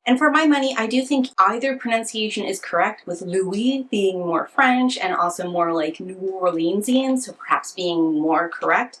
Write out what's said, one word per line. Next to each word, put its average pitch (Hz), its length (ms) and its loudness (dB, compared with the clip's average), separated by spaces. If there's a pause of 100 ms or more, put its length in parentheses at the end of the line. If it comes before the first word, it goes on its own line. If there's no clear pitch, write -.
And 254 140 4
for 302 120 4
my 302 160 4
money, 269 300 2
I 220 100 -2
do 247 180 2
think 262 240 0 (100)
either 233 380 2
pronunciation 220 680 -4
is - 160 -4
correct, 190 460 -2
with 170 160 -8
Louis 196 680 0
being 196 280 2
more 170 280 -2
French 254 520 2
and 185 160 -2
also 175 340 -2
more, 170 240 0
like, 160 280 -2
New 190 420 -8
Orleansian, 208 760 2
so - 140 -8
perhaps - 400 -4
being 165 480 0
more 160 280 0
correct. 170 520 -2